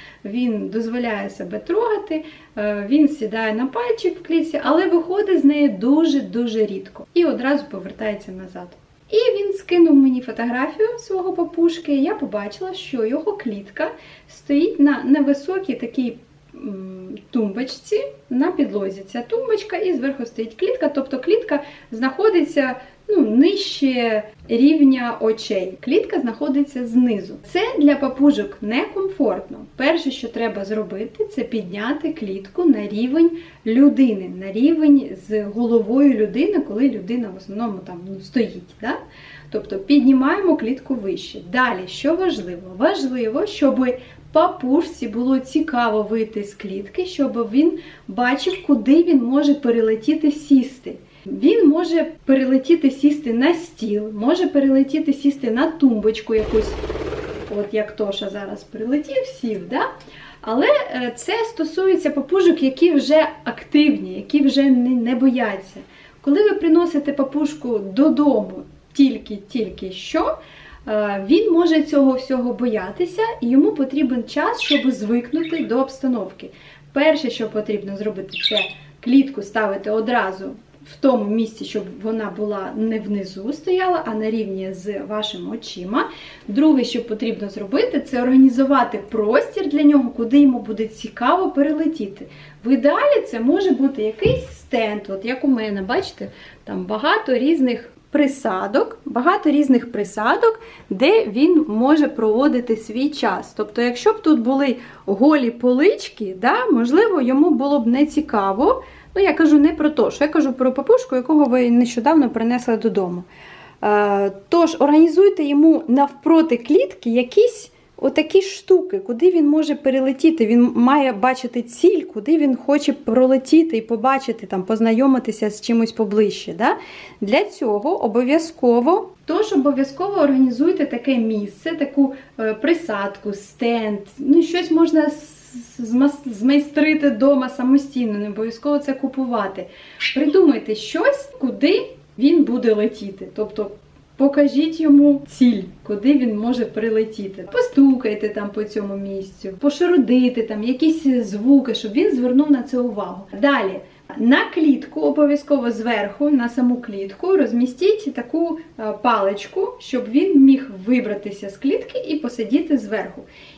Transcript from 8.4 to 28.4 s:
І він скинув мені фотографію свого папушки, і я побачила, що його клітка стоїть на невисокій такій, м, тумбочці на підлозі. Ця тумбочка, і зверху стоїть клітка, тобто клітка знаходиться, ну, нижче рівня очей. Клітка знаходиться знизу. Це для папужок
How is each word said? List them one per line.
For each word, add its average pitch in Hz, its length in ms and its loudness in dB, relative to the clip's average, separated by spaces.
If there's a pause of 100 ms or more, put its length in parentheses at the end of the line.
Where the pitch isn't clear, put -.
І 427 60 -2
він 403 360 2
скинув 339 420 4
мені 262 260 6
фотографію 254 680 -2 (100)
свого 370 340 -6
папушки, 330 640 -2
і 269 60 0
я 370 120 0
побачила, 208 600 -8
що 247 300 -6
його 294 280 -2
клітка 220 580 -8 (380)
стоїть 302 520 0
на 277 240 4
невисокій 285 680 0
такій, 240 420 -6 (380)
м, 190 640 -14 (120)
тумбочці 240 760 -4 (260)
на 285 220 0
підлозі. 196 500 -4 (100)
Ця 240 100 -8
тумбочка, 440 540 -4
і 370 180 -2
зверху 262 320 -6
стоїть 226 280 -10
клітка, 415 340 -2
тобто 277 300 -6
клітка 311 440 -2 (280)
знаходиться, 269 840 0 (320)
ну, 403 120 2
нижче 247 1040 2 (260)
рівня 262 720 4
очей. 202 600 -4
Клітка 339 400 -2
знаходиться 262 640 -4
знизу. 226 480 0 (180)
Це - 80 -2 (180)
для 285 160 6
папужок 269 640 0